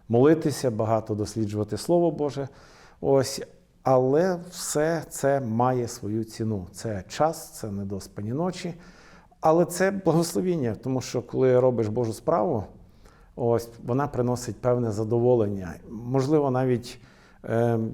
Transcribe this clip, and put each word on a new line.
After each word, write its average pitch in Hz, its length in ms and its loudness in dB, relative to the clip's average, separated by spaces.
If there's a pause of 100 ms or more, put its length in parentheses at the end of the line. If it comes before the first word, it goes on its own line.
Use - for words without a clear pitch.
молитися, 139 640 4
багато 110 440 0
досліджувати 104 640 -4
Слово 170 340 2
Боже. 139 380 -4 (520)
Ось, 135 420 2 (400)
але 139 560 2 (120)
все 156 580 -2
це 139 320 0
має 123 480 0
свою 110 360 -6
ціну. 110 480 -4
Це 104 360 -8
час, - 420 -2
це - 200 -12
недоспані 101 600 -8
ночі, 175 420 -6 (640)
але 170 240 6
це 185 260 0
благословіння, 170 840 0
тому 131 260 -4
що 123 220 -4
коли 127 380 4
робиш 117 280 2
Божу 113 240 -2
справу, 156 520 0 (720)
ось, 117 320 2 (160)
вона 131 220 0
приносить 123 540 -4
певне 123 320 0
задоволення. 107 800 2 (160)
Можливо, 131 600 0
навіть, 127 500 -2 (440)
е, 117 340 2 (160)